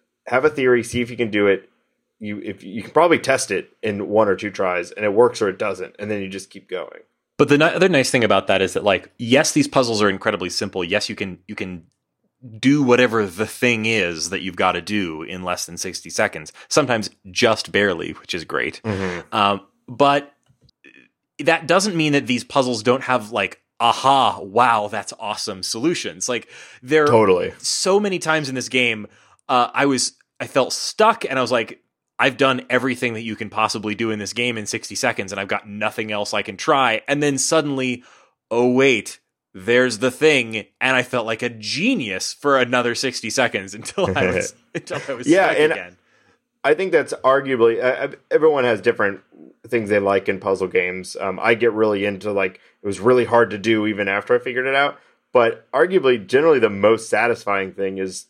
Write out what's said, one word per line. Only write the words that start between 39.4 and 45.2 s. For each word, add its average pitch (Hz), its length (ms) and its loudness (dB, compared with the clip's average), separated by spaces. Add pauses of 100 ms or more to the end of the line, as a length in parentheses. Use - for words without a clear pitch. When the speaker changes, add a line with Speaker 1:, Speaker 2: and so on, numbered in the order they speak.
Speaker 2:
there's 117 440 2
the 123 140 0
thing." 120 560 0 (120)
And 131 160 2
I 127 60 4
felt 123 240 -4
like 113 160 -4
a 123 80 -4
genius 113 840 -4
for 139 260 2
another 120 340 2
sixty 117 380 -6
seconds 110 420 -2
<laughs> - 20 -16
until 156 400 -4
I 131 120 2
was, 92 260 -4 (100)
Speaker 1:
<laughs> - 120 -20
Speaker 2:
until 156 240 -10 (100)
I 135 40 -6
was 123 140 -6